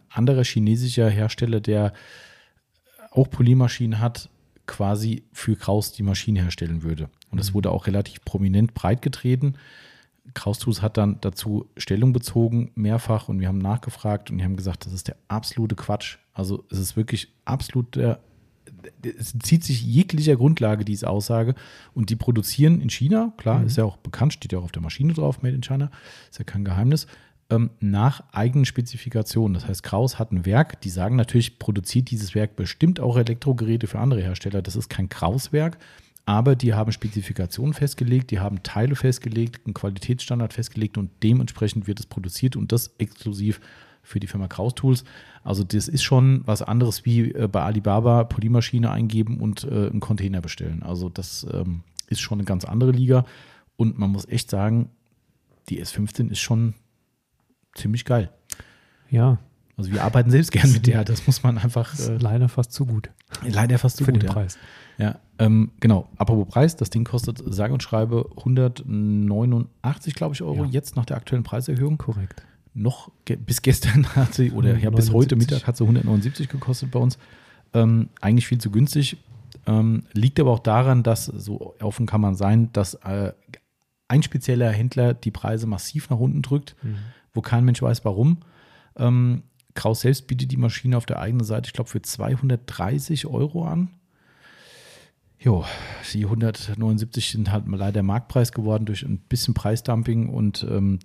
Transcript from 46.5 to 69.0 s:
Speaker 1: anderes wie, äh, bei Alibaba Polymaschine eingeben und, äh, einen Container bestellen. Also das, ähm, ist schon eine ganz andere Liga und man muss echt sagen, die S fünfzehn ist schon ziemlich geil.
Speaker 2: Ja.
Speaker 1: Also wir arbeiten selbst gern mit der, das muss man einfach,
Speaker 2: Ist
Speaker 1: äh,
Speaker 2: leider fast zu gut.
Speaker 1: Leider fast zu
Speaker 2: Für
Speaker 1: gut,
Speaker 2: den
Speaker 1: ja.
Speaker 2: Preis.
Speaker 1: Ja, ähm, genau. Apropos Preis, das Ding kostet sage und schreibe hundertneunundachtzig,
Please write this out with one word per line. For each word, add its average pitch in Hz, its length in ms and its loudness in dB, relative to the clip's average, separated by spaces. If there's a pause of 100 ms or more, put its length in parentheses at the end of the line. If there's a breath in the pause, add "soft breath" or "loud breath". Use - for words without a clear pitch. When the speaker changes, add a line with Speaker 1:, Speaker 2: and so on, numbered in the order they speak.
Speaker 1:
anderes 117 420 0
wie, 117 280 2
äh, 113 160 -2
bei 98 160 0
Alibaba 110 600 2
Polymaschine 117 680 0
eingeben 110 480 0
und, 107 240 -4
äh, 104 260 0
einen 107 120 -2
Container 98 400 -2
bestellen. 82 420 -8
Also 90 260 -6
das, - 420 -12
ähm, 90 300 -4 (260)
ist - 140 -4
schon 107 160 -6
eine 101 80 -4
ganz 90 180 -2
andere 127 280 2
Liga 127 340 4 (500 loud breath)
und 113 220 0
man 98 140 0
muss 98 160 -4
echt - 240 -4
sagen, 110 380 0 (800)
die 87 100 -6
S 90 120 -10
fünfzehn 107 380 -4
ist 101 100 -6
schon 113 360 0 (1000)
ziemlich 113 280 -4
geil. 117 280 0 (800 loud breath)
Speaker 2:
Ja. 120 280 4 (400)
Speaker 1:
Also 95 140 -6
wir 101 120 0
arbeiten 120 280 4
selbst 160 200 6
gern 127 200 6
mit 120 160 4
der, 110 180 4
das 113 220 -2
muss - 160 4
man 120 160 2
einfach, 120 340 -2
Speaker 2:
Ist 123 160 -4
Speaker 1:
äh, 113 80 -2
Speaker 2:
leider 120 320 2
fast 120 220 -2
zu 139 140 -2
gut. 110 260 -4 (340)
Speaker 1:
Leider 117 320 2
fast 123 200 2
zu 139 80 0
Speaker 2:
Für 139 60 4
Speaker 1:
gut, 110 120 6
Speaker 2:
den - 40 2
Speaker 1:
ja. 98 60 -2
Speaker 2:
Preis. 98 240 -2 (400 loud breath)
Speaker 1:
Ja, 107 220 0 (180)
ähm, 110 420 6
genau. 107 380 6
Apropos 104 300 2
Preis, 156 280 4
das 110 140 -4
Ding 117 140 0
kostet 120 420 -4
sage 104 280 0
und 131 100 -2
schreibe 117 440 0 (100)
hundertneunundachtzig, 120 1800 0